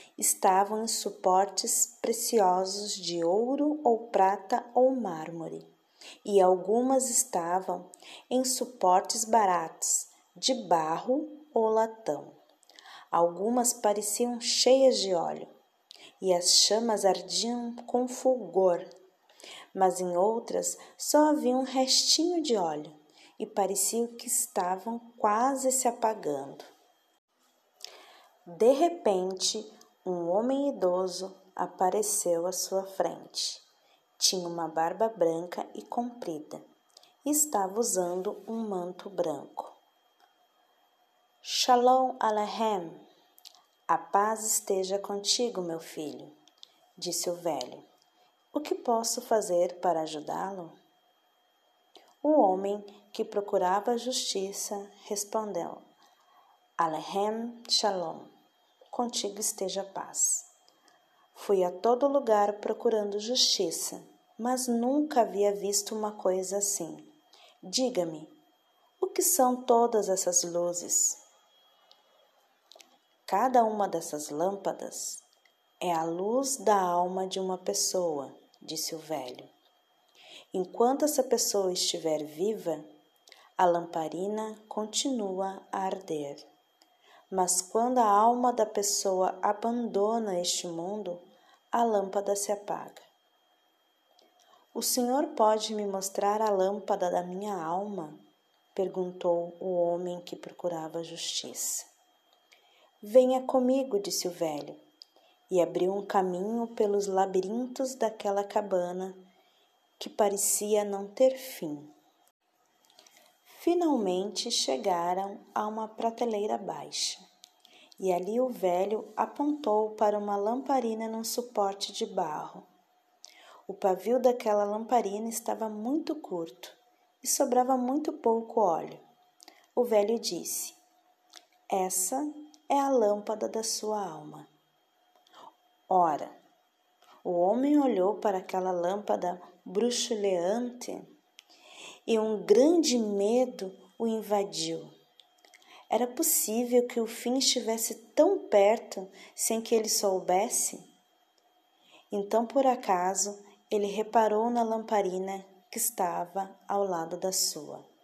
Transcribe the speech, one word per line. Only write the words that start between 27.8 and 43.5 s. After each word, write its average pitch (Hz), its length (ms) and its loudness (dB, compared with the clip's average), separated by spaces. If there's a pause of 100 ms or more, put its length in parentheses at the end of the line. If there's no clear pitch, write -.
De 214 260 4
repente, 214 1000 0 (320)
um 175 240 -4
homem 254 400 0
idoso 185 680 -2 (220)
apareceu 180 880 0
à 185 60 -2
sua 190 320 -4
frente. - 800 -6 (520)
Tinha 180 300 0
uma 170 220 -4
barba 175 400 0
branca 170 640 -2
e - 80 -12
comprida, 240 800 -8 (600)
e 277 60 0
estava 202 500 0
usando 185 640 -2
um 226 220 -6
manto 185 420 -6
branco. 160 600 -6 (1700)
"Shalom 254 800 4
Aleichem, 208 720 0 (960)